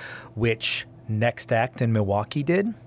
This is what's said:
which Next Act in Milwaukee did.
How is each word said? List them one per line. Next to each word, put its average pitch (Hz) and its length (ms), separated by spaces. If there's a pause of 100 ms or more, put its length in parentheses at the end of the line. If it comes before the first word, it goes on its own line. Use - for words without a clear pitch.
(340)
which 113 520 (220)
Next 110 440
Act 120 300
in 117 100
Milwaukee 107 500
did. 190 300 (140)